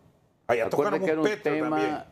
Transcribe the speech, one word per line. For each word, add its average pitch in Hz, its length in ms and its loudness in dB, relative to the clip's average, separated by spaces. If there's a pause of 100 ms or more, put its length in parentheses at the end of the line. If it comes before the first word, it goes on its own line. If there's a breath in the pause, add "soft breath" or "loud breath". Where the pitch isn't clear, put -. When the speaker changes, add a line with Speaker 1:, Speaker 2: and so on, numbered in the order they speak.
(460)
Speaker 1:
Ah, 120 100 2
ya 113 120 0
Speaker 2:
acuérdate 151 320 0
Speaker 1:
tocaron - 0 -
Speaker 2:
que 190 60 -4
Speaker 1:
un 170 40 0
Speaker 2:
era 156 120 0
un 151 60 4
Speaker 1:
Petro - 280 0
Speaker 2:
tema, 156 220 -2
Speaker 1:
también. 156 340 -2